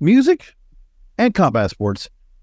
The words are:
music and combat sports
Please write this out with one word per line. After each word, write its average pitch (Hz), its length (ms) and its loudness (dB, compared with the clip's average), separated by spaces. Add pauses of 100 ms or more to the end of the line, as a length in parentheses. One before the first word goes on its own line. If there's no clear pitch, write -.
music 262 520 0 (640)
and 233 160 0
combat 113 380 0
sports 101 400 -8 (320)